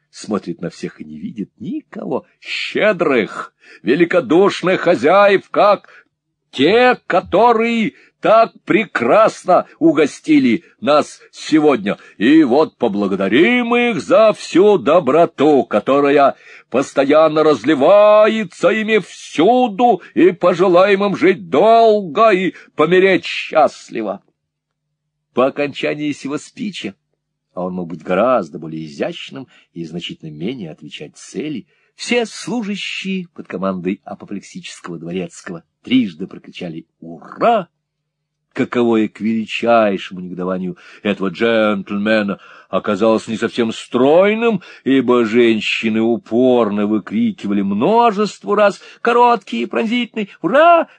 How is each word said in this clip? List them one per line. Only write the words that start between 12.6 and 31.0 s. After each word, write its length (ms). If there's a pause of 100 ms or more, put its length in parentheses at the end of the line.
поблагодарим 960
их 260
за 320
всю 440
доброту, 840
которая 720 (340)
постоянно 720
разливается 1300
ими 260
всюду, 1040 (140)
и 160
пожелаем 760
им 100
жить 340
долго 800
и 240 (200)
помереть 480
счастливо». 1000 (1120)
По 140
окончании 640
сего 260
спича, 580 (580)
а 100
он 100
мог 140
быть 160
гораздо 560
более 260
изящным 640 (240)
и 140
значительно 460
менее 400
отвечать 440